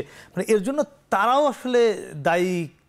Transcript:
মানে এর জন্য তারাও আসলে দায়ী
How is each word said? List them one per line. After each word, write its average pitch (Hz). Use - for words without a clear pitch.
মানে 185
এর 214
জন্য 269
তারাও 247
আসলে 247
দায়ী 170